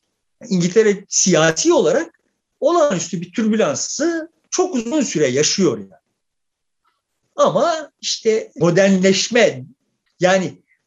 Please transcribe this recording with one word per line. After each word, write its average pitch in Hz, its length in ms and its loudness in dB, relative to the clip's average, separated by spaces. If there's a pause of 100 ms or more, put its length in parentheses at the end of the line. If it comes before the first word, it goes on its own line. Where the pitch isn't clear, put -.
(480)
İngiltere 190 600 0
siyasi 165 640 2
olarak 254 480 0 (400)
olağanüstü 285 600 0
bir 175 120 -12
türbülansı 226 960 -2 (220)
çok 359 240 -2
uzun 247 280 -2
süre 151 240 -2
yaşıyor 139 520 0
yani. 101 120 -18 (1500)
Ama 285 540 0 (100)
işte - 560 -4
modernleşme, 190 1080 2 (560)
yani 180 420 0 (240)